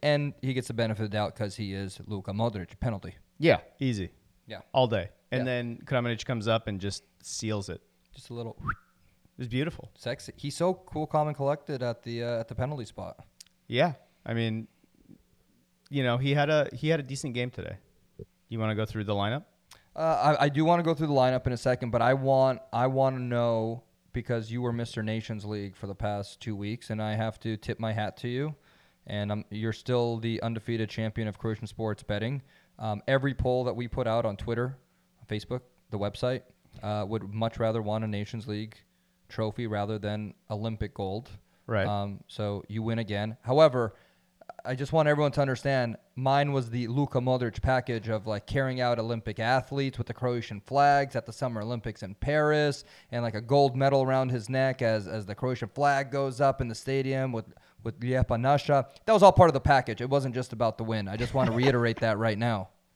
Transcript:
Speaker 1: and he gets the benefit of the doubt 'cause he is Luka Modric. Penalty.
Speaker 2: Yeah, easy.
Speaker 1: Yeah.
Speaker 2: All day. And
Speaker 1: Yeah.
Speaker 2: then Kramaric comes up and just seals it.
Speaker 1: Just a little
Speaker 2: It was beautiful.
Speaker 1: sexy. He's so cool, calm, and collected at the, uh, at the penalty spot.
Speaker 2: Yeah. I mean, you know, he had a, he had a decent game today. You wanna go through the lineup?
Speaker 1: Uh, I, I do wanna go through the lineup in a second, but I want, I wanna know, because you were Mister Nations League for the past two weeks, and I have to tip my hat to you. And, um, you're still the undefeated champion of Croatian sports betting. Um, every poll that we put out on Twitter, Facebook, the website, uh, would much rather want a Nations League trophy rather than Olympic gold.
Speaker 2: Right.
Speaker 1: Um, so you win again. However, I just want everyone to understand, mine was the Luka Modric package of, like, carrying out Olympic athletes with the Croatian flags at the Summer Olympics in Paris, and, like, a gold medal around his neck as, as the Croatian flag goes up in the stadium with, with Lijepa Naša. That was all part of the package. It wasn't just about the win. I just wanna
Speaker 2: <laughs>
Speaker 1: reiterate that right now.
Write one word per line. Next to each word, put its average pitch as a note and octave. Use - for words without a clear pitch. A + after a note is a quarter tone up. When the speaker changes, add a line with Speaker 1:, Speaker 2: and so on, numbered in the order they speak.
Speaker 1:
and D3
he C3
gets B2
the B2
benefit A2
of G#2
the G#2+
doubt G#2
'cause G#2
he G2
is G2
Luka G2+
Modric. G#2
Penalty. G2+
Speaker 2:
Yeah, D3
easy. A2
Speaker 1:
Yeah. G#2+
Speaker 2:
All C3
day. G2
And B2+
Speaker 1:
Yeah. B2+
Speaker 2:
then A#2+
Kramaric A#2+
comes A2+
up A2+
and G2
just G2
seals G#2+
it. E2+
Speaker 1:
Just -
a B2
little A#2
Speaker 2:
It -
was B2
beautiful. C#3
Speaker 1:
sexy. -
He's C#3+
so F3+
cool, D#3
calm, D3+
and D3
collected C#3
at A#2+
the, A#2
uh, A#2+
at A2+
the A#2
penalty B2+
spot. -
Speaker 2:
Yeah. C#3
I A2+
mean, A2+
you C#3
know, A#2+
he C#3
had D3
a, D3+
he D3+
had D#3+
a C#3
decent C3+
game B2
today. -
You A2+
wanna A2
go G#2+
through A2
the G#2
lineup? G#2+
Speaker 1:
Uh, D#3
I, C#3+
I D3
do D3
wanna E3+
go E3
through D3+
the D3
lineup B2+
in B2+
a A#2
second, B2
but A#2
I B2+
want, C3
I A#2+
wanna C3+
know, A#2+
because A#2
you B2
were A#2+
Mister A#2
Nations A2
League G2+
for G#2
the G2
past G#2
two G#2+
weeks, G#2
and A2
I G#2+
have A2
to A2
tip -
my A2
hat G#2+
to B2
you. C#3
And, G#2
um, G#2
you're G#2+
still A#2+
the A2+
undefeated A2+
champion A2
of G2+
Croatian A2
sports G#2+
betting. A2+
Um, G#2+
every C3+
poll B2+
that A#2+
we A#2+
put A#2+
out A2+
on G2+
Twitter, A#2+
Facebook, G#2+
the A2
website, A2+
uh, G#2
would G2+
much A2+
rather A2+
want G#2+
a A2
Nations G#2
League G#2+
trophy A2
rather G#2
than G#2
Olympic G#2+
gold. G2
Speaker 2:
Right. G#2
Speaker 1:
Um, G2+
so G2+
you A2
win A2+
again. G#2
However, B2+
I C3
just C3+
want D#3
everyone D3
to D3+
understand, C3
mine C#3
was B2+
the A#2+
Luka C3+
Modric B2
package B2
of, A2
like, G#2
carrying C3
out A#2+
Olympic A2+
athletes C3
with A2+
the A#2
Croatian A#2
flags C#3+
at A#2+
the A2+
Summer A#2
Olympics A2+
in G2+
Paris, D3+
and, A#2+
like, A2
a G#2+
gold C3
medal C3+
around C3
his A#2+
neck C3
as, A2
as G2
the G2+
Croatian B2
flag C#3
goes C#3
up C3+
in B2
the A2
stadium C3+
with, A2+
with A2+
Lijepa B2
Naša. C#3
That A3
was G3
all F#3+
part F3
of D3
the C3+
package. B2+
It B2+
wasn't C3+
just B2+
about A2+
the A2+
win. A2
I G2+
just A#2+
wanna B2+
Speaker 2:
<laughs> A2+
Speaker 1:
reiterate A#2+
that A2
right A2
now. A2